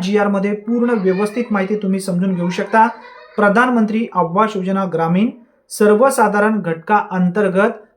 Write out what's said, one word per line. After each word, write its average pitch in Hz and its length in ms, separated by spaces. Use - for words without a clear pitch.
जीआर 202 240
मध्ये 202 300
पूर्ण 240 380
व्यवस्थित 208 560
माहिती 202 240
तुम्ही 190 240
समजून 185 360
घेऊ 175 140
शकता. 214 360
प्रधानमंत्री 220 760
आवास 185 420
योजना 190 380
ग्रामीण 175 360
सर्वसाधारण 214 880
घटका 170 420
अंतर्गत 185 720